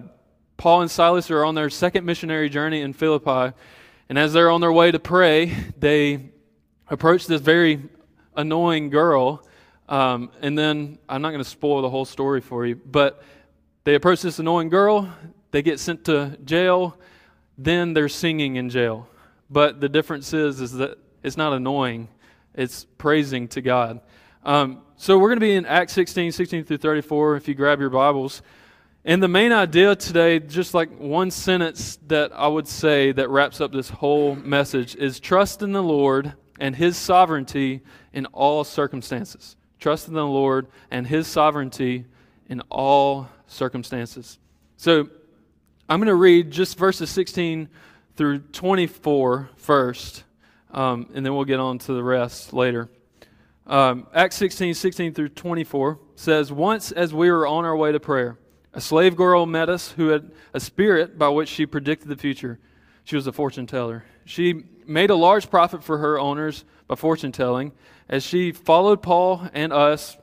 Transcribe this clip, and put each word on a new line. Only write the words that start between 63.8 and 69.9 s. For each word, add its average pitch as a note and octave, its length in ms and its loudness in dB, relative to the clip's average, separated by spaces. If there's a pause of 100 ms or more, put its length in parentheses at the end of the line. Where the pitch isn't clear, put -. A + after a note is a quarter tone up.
She F3 380 -2 (220)
made E3+ 240 2
a G3+ 60 4
large F#3 340 4
profit F3 340 2
for D#3 140 -4
her D3 220 -2
owners C#3+ 460 -6 (220)
by C#3 60 -8
fortune D#3 380 -2
telling. B2+ 400 -4 (360)
As C3+ 160 -2
she F3+ 280 -2
followed F#3+ 500 4
Paul F3+ 520 0
and D3+ 200 -4
us, D3 500 0